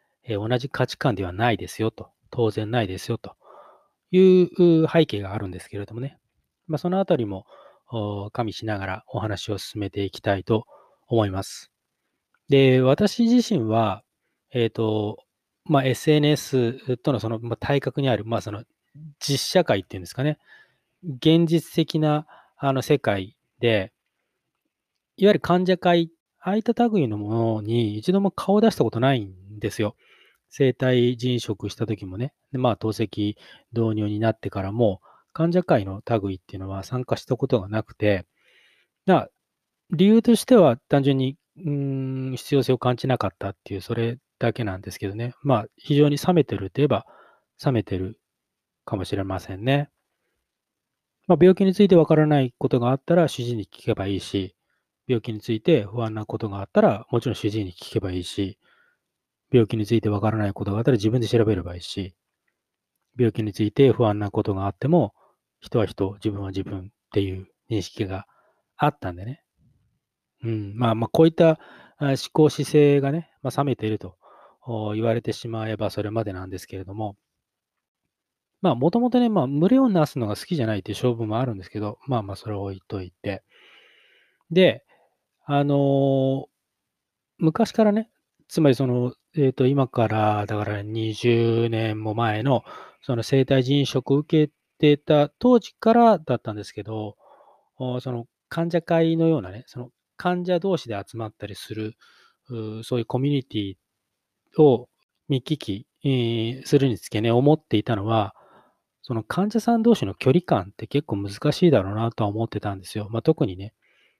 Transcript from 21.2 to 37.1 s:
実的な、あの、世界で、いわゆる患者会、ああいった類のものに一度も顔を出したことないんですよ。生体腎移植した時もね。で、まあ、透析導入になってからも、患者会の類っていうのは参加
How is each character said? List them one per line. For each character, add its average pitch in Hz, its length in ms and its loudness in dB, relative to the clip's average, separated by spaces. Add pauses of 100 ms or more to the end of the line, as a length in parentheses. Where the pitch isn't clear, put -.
実 160 260 -2
的 160 240 -2
な、 151 280 0 (300)
あ 139 160 -2
の、 135 80 -2
世 143 180 2
界 98 380 -4 (220)
で、 107 340 0 (1200)
い 190 100 4
わ 208 40 8
ゆ 202 40 6
る - 60 -2
患 180 260 0
者 185 100 2
会、 175 340 2 (300)
あ - 100 -6
あ 202 60 0
い 220 40 -2
っ - 20 -4
た 240 100 -2 (160)
類 185 200 2
の 104 100 -4
も 113 380 0
の 107 60 -6
に 107 360 0
一 143 140 -2
度 196 80 2
も 196 100 0
顔 - 260 0
を 208 40 4
出 226 100 4
し - 60 -4
た 131 80 2
こ 113 60 -2
と 113 100 -4
な 135 140 4
い 113 100 -2
ん 95 340 -18
で 104 120 -4
す - 120 -4
よ。 104 140 -4 (520)
生 131 260 0
体 127 420 2
腎 123 200 -2
移 117 40 -4
植 104 300 -6
し - 40 -14
た 113 120 -6
時 101 200 -6
も 92 120 -12
ね。 131 160 -8 (180)
で、 131 60 -4
ま 127 120 -2
あ、 104 60 -4
透 107 160 -4
析 104 420 -6 (380)
導 110 240 -2
入 107 120 -4
に 104 120 -6
な 113 100 2
っ - 80 -2
て - 120 -10
か 98 120 -8
ら 95 100 -6
も、 107 280 0 (320)
患 165 200 0
者 180 100 2
会 123 220 2
の 98 200 -10
類 98 320 -2
っ 92 40 -14
て - 160 -16
い 92 40 -10
う - 20 -10
の 95 60 -10
は 95 160 -8
参 127 200 -6
加 123 120 -4